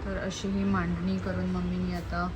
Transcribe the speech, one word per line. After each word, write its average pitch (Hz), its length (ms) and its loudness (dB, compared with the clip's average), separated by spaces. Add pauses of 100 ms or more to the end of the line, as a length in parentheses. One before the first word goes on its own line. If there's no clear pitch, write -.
तर 196 120 -2
अशी 190 320 -4
ही 196 160 2
मांडणी 175 540 2
करून 180 320 0
मम्मीने 180 460 0
आता 175 400 -2